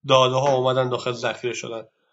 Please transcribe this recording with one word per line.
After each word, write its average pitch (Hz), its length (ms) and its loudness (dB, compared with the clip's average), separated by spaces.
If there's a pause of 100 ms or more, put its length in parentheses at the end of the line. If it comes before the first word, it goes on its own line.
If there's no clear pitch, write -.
داده 131 260 4
ها 135 220 2
اومدن 127 320 0
داخل 123 240 -4
ذخیره 117 420 -6
شدن. 113 340 -10 (240)